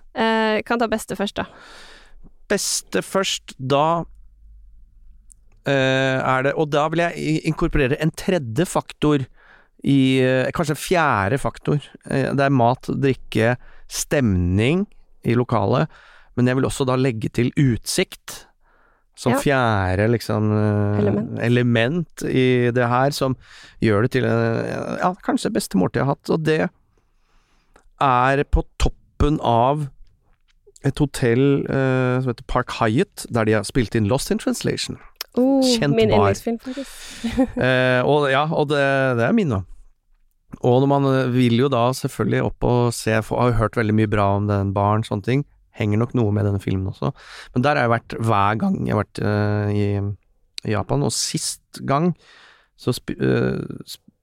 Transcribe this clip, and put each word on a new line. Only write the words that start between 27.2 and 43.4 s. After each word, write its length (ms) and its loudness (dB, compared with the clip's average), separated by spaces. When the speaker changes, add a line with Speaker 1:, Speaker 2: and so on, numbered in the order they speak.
Speaker 2:
er 440 2
på 180 0
toppen 600 0
av 460 2
et 140 -2
hotell, 720 2
eh, 520 0
som 120 -2
heter 140 -18
Park 240 -2
Hyatt, 600 -2
der 140 2
de 80 4
har 100 0
spilt 320 -2
inn 140 2
Lost 220 -2
in 80 -2
Translation. 580 -4
Speaker 1:
Oh, 260 2
Speaker 2:
Kjent 340 2
Speaker 1:
min 140 2
Speaker 2:
bar. 240 4
Speaker 1:
yndlingsfilm, 260 -6
faktisk. 1000 -6
<laughs> 0 -
Speaker 2:
Eh, 460 2
og, 280 2
ja, 200 2
og 180 0
det, 120 0
det 120 2
er 40 0
min 160 2
nå. 140 -2
Og 200 4
når 60 2
man, 180 2
eh, 260 2
vil 260 4
jo 120 2
da 240 2
selvfølgelig 500 -2
opp 200 -4
og 300 2
se, 280 0
for 160 -4
jeg 60 2